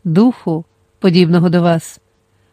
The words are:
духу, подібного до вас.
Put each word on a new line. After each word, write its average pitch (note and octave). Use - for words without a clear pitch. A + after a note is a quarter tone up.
духу, F3
подібного F3+
до F3
вас. E3